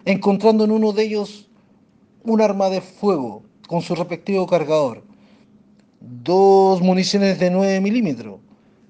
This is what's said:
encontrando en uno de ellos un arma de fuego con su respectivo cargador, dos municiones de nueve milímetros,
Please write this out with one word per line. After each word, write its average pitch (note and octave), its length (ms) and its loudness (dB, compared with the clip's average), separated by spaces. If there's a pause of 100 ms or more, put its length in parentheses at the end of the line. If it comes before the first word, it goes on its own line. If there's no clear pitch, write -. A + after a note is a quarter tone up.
encontrando G3+ 600 2
en G#3+ 80 2
uno A3 200 2
de G#3 120 -2
ellos G#3 440 -6 (760)
un A3 180 2
arma G3 280 2
de F#3 120 -4
fuego C#3+ 640 -4 (240)
con E3+ 140 -2
su E3+ 140 -6
respectivo F3 520 -4
cargador, D3+ 560 -2 (1000)
dos F#3+ 800 2
municiones F#3 580 0
de F3+ 120 0
nueve F#3+ 280 0
milímetros, D#3+ 600 -4 (500)